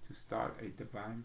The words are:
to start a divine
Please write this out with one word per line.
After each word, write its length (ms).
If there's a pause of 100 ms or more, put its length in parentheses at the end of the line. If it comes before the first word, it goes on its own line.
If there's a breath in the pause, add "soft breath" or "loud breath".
to 80 (100)
start 340
a 100 (120)
divine 440